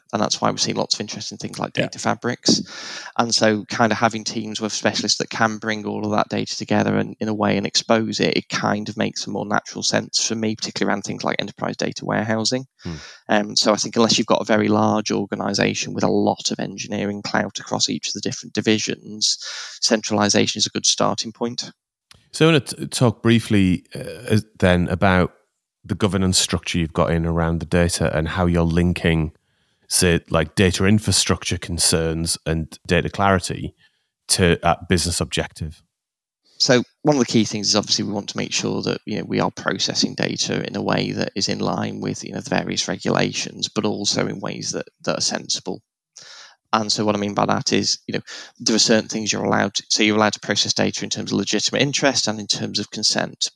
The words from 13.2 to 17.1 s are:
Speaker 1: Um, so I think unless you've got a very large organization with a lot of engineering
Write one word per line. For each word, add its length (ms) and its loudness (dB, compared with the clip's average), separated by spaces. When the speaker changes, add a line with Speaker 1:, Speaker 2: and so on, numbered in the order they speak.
Speaker 1:
Um, 260 0
so 160 4
I 40 4
think 200 -4
unless 220 4
you've 80 0
got 160 2
a 40 -6
very 220 4
large 440 2
organization 800 -2
with 100 0
a 80 2
lot 380 0
of 100 -4
engineering 600 -6